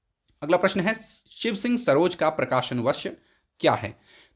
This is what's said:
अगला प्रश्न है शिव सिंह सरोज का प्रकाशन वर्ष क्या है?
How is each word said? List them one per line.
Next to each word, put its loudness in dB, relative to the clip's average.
अगला 4
प्रश्न 0
है 0
शिव -4
सिंह 0
सरोज 2
का 0
प्रकाशन -2
वर्ष -2
क्या 4
है? -6